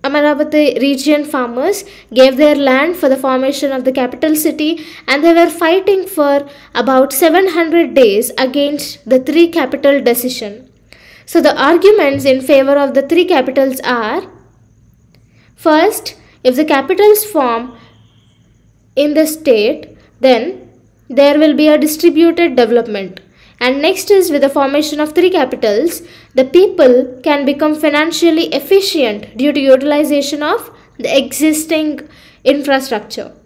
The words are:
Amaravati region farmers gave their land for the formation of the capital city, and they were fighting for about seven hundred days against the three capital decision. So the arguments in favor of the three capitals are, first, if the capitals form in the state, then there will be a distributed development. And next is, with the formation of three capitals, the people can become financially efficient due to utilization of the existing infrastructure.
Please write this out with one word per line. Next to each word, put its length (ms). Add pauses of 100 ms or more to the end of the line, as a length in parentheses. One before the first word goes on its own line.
Amaravati 760
region 440
farmers 580 (320)
gave 220
their 180
land 400
for 140
the 80
formation 560
of 120
the 60
capital 460
city, 500 (220)
and 160
they 100
were 160
fighting 560
for 420 (280)
about 360
seven 360
hundred 460
days 440
against 760
the 40
three 300
capital 520
decision. 680 (540)
So 160
the 200
arguments 640
in 160
favor 380
of 160
the 80
three 220
capitals 560
are, 420 (1300)
first, 580 (300)
if 100
the 100
capitals 600
form 520 (1160)
in 200
the 120
state, 720 (220)
then 500 (380)
there 320
will 160
be 100
a 100
distributed 800
development. 680 (380)
And 220
next 300
is, 200
with 120
the 80
formation 500
of 140
three 160
capitals, 720 (320)
the 100
people 800
can 240
become 280
financially 720
efficient 920
due 120
to 80
utilization 840
of 280 (280)
the 180
existing 880 (380)
infrastructure. 880 (140)